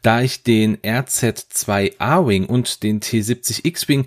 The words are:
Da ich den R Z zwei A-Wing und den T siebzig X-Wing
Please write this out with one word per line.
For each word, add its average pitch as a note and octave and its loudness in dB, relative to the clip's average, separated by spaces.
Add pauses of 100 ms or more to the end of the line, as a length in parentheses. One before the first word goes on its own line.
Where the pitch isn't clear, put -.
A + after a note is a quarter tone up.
Da A#2 4
ich - -4
den A2 2
R A#2+ -2
Z - -2
zwei - -2
A-Wing A2+ 2
und - -2
den G#2+ 0
T A2+ -2
siebzig - -4
X-Wing C#3+ 0